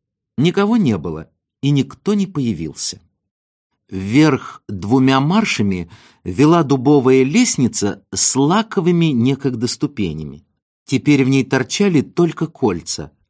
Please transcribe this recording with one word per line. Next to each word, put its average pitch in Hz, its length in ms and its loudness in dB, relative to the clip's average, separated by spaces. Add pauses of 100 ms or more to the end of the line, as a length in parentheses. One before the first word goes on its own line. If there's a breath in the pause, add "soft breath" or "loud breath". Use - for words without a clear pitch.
(360)
Никого 196 400 2
не 131 220 2
было, 80 320 -10 (320)
и 139 80 0
никто 143 440 -2
не 196 120 0
появился. 101 720 -8 (880)
Вверх 120 800 0
двумя 131 540 0
маршами 123 680 -2 (360 soft breath)
вела 151 400 2
дубовая 131 580 4
лестница 135 920 -2
с - 220 -2
лаковыми 170 800 0
некогда 123 560 -2
ступенями. 80 760 -8 (400)
Теперь 135 400 2
в 123 40 2
ней 135 160 2
торчали 143 560 0
только 170 460 -2
кольца, 87 680 -6 (180)